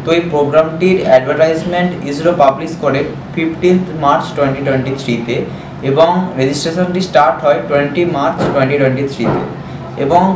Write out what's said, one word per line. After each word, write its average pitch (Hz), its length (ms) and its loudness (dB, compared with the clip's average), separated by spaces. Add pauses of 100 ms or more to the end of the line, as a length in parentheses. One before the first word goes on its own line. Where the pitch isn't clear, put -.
তো 151 140 -6
এই 170 60 0 (100)
প্রোগ্রামটির 160 640 2 (100)
অ্যাডভার্টাইজমেন্ট 160 840 2 (200)
ইসরো 160 200 0 (100)
পাবলিশ 139 300 2 (120)
করে 139 160 0 (340)
ফিফটিন্থ 180 500 2 (200)
মার্চ 143 220 2 (120)
টোয়েন্টি 135 300 0
টোয়েন্টি 131 340 0
থ্রিতে 120 340 -2 (540)
এবং 156 200 4 (300)
রেজিস্ট্রেশনটি 170 680 0
স্টার্ট 156 380 2
হয় 143 140 4 (100)
টোয়েন্টি 143 340 0 (120)
মার্চ 147 220 0 (160)
টোয়েন্টি 135 280 2
টোয়েন্টি 131 300 2
থ্রিতে - 300 -2 (640)
এবং 156 180 4 (120)